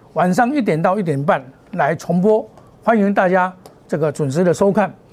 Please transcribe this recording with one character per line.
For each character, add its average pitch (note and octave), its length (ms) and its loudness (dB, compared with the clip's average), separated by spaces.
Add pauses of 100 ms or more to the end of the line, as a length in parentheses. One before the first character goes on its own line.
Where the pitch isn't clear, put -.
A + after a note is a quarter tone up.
(140)
晚 F3+ 180 0
上 A#3+ 220 0
一 D4 80 0
点 F3 180 -2
到 F#3+ 200 0
一 G#3+ 40 -4
点 C#3+ 180 -2
半 D3 220 0 (280)
来 D#3+ 240 -2
重 F3 260 -2
播， G#3+ 260 2 (360)
欢 A#3 140 2
迎 G3+ 140 2
大 G3 160 0
家 F#3 240 0 (360)
这 F3+ 100 -4
个 D3 140 -2
准 C#3 200 -4
时 D#3+ 120 -2
的 F3 100 2
收 G3 180 2
看。 F#3+ 220 -2 (200)